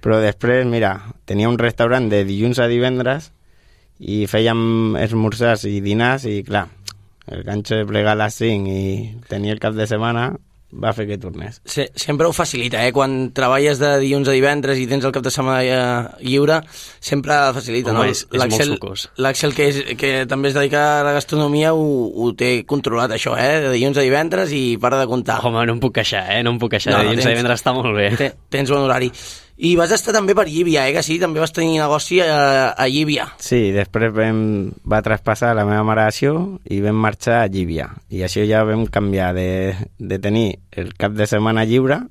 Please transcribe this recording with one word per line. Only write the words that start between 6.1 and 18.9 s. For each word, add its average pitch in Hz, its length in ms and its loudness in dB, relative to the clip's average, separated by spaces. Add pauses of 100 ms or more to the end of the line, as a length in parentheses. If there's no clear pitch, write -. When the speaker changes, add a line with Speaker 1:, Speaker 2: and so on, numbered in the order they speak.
Speaker 1:
i, 101 160 -4
clar, 101 220 -2 (580)
el - 180 -12
ganxo 104 320 -4
de 110 140 -2
plegar 104 240 0
a 107 80 0
les 107 160 -4
cinc 101 320 -2
i 98 460 -4 (120)
tenir 104 300 -4
el - 20 -14
cap 110 140 -4
de 107 160 -2
setmana... 117 460 -2 (340)
va 113 220 -4
fer 110 160 -4
que 104 100 -6
tornés. 92 460 -14
Speaker 2:
Se-, - 320 -6
sempre 151 320 0
ho 165 80 0
facilita, 120 480 -2
eh? 127 80 2
Quan 131 400 0
treballes 135 480 2
de 143 220 2
dilluns 139 260 0
a 139 80 2
divendres 135 420 2
i 127 80 -2
tens 131 220 -2
el 131 80 -2
cap 135 80 -2
de 131 80 -2
setmana, 131 320 0
eh, 123 640 -2
lliure, 143 300 4 (420)
sempre 143 380 0 (180)
facilita, 120 380 -2
Speaker 3:
Home, 113 100 2
Speaker 2:
no? - 80 -
Speaker 3:
és, - 140 -6
és - 100 -8
molt 127 80 2
Speaker 2:
L'Àxel, 117 320 0
Speaker 3:
sucós. 98 300 -10 (100)